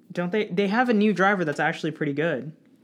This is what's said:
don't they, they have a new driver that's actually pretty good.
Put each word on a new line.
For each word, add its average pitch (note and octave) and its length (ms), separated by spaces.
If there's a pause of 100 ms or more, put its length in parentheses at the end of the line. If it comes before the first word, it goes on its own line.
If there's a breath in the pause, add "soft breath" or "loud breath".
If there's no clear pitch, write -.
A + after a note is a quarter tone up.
(120)
don't F3 200
they, G#3+ 160
they G3 200
have A#3+ 220
a A#3 40
new G#3 200
driver F#3 320
that's D3 140
actually D#3 320
pretty D3+ 220
good. D3+ 380 (320)